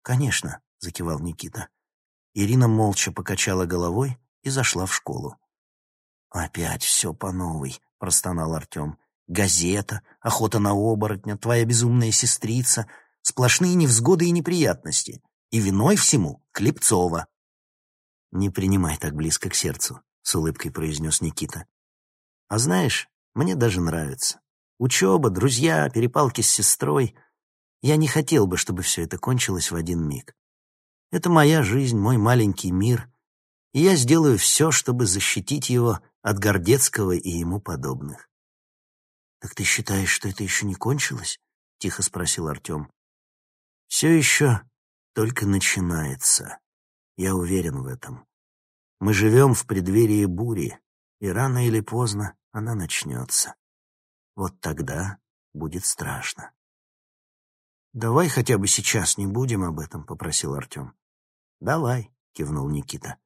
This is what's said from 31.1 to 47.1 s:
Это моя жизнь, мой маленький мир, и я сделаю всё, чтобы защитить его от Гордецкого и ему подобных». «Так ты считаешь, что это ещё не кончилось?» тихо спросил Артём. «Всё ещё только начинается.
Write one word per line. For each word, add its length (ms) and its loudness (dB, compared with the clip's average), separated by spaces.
Это 180 0
моя 340 6
жизнь, 340 2
мой 200 4
маленький 540 2
мир, 380 0
и 80 2
я 140 8
сделаю 420 6
всё, 340 2
чтобы 340 2
защитить 640 -2
его 300 2
от 180 0
Гордецкого 760 2
и 160 -2
ему 320 -2
подобных». 680 -8
«Так 160 -16
ты 80 -6
считаешь, 460 0
что 180 -2
это 160 -6
ещё 220 -2
не 100 -2
кончилось?» 640 -4
тихо 240 -4
спросил 460 -4
Артём. 440 -8
«Всё 220 0
ещё 500 4
только 320 -2
начинается. 1120 0